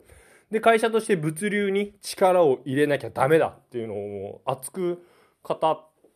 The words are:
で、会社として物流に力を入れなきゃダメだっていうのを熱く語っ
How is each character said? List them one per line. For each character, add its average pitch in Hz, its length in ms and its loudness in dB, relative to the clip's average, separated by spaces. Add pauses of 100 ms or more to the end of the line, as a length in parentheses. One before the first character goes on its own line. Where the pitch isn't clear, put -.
(500)
で、 214 100 -2
会 226 200 4
社 226 100 0
と 220 80 0
し 220 80 -2
て 214 80 2
物 160 340 -4
流 202 220 -2
に 202 300 -2
力 185 420 2
を 135 220 4
入 135 120 -4
れ 147 120 4
な 143 100 0
き 135 60 -10
ゃ 113 60 -10
ダ 131 180 0
メ 160 100 6
だ 139 80 4
っ - 140 -10 (100)
て 120 80 -10
い 110 60 -6
う 110 40 -10
の 104 60 -8
を 101 500 -10
熱 - 280 -6
く 175 280 -6 (440)
語 160 100 -6
っ 156 340 -2 (280)